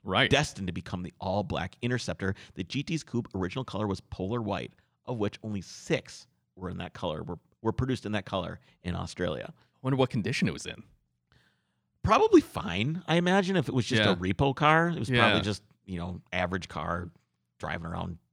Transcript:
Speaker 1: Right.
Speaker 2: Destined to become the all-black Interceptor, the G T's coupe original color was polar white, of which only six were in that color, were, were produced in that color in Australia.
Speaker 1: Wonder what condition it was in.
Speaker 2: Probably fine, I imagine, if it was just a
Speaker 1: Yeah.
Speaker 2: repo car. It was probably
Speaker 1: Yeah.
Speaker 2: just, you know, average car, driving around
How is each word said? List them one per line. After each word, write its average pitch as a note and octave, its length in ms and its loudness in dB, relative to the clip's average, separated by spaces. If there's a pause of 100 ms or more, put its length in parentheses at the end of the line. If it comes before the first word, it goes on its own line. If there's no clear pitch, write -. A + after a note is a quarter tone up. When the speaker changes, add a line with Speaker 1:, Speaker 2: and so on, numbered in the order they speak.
Speaker 1:
Right. G#2 240 2
Speaker 2:
Destined C3+ 380 0
to F2 60 -4
become F2+ 320 -8
the E2 160 -12
all-black F#2 600 -2
Interceptor, A2+ 540 -2 (200)
the F#2 100 -6
G - 180 -4
T's D#3+ 220 -4
coupe A#2+ 320 -4
original F#2+ 280 -4
color G#2 220 -4
was G2 140 -2
polar A2 420 -6
white, F#2+ 300 -6 (340)
of B2 120 -6
which G2+ 260 -2
only G#2 180 -4
six - 640 -6 (300)
were F#2 140 -10
in F2+ 80 -10
that F2 140 -10
color, E2+ 300 -4
were, E2+ 160 -10 (240)
were A2 100 0
produced C3 320 -2
in G#2 80 -4
that G#2+ 140 -2
color F2 320 -4 (240)
in F2 140 -4
Australia. E2+ 580 -4 (280)
Speaker 1:
Wonder C3 140 0
what B2+ 140 4
condition G#2+ 380 0
it E2 40 -2
was - 140 -10
in. - 160 -10 (1200)
Speaker 2:
Probably F4 380 8
fine, B2+ 680 -2
I E3 100 2
imagine, F3+ 400 4
if C#3+ 120 2
it - 60 -4
was B2 120 2
just A2 160 2
a G2+ 80 6
Speaker 1:
Yeah. F#2+ 60 4
Speaker 2:
repo G2+ 380 2
car. D#3 340 6
It E3 100 -2
was B2 100 -4
probably A#2 280 6
Speaker 1:
Yeah. D#2+ 40 4
Speaker 2:
just, G#2 220 -2 (240)
you F#2 120 -6
know, F2 220 -6 (120)
average F2+ 360 -2
car, E2+ 420 -4 (480)
driving E2 280 -6
around F2 320 -6 (140)